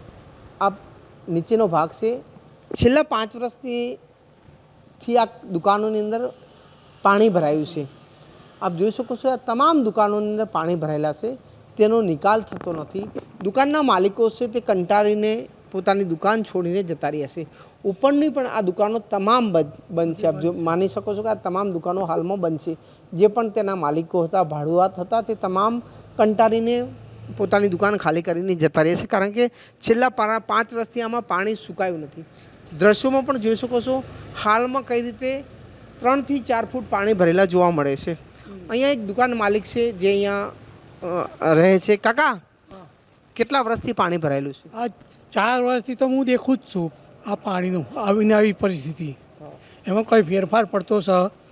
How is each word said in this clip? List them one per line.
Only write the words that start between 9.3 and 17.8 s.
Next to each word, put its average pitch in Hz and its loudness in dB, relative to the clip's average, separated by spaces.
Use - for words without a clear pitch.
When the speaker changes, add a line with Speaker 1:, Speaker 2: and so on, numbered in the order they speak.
Speaker 1:
તમામ 269 2
દુકાનોની 208 0
અંદર 214 -2
પાણી 175 -2
ભરાયેલા 151 -2
છે, 226 -6
તેનો 220 4
નિકાલ 196 2
થતો 180 -10
નથી. 190 -8
દુકાનના 277 0
માલિકો 208 2
છે 247 -6
તે 233 -4
કંટાળીને 208 0
પોતાની 196 0
દુકાન 185 0
છોડીને 185 -2
જતા 160 -4
રહ્યા 151 -6
છે. 156 -12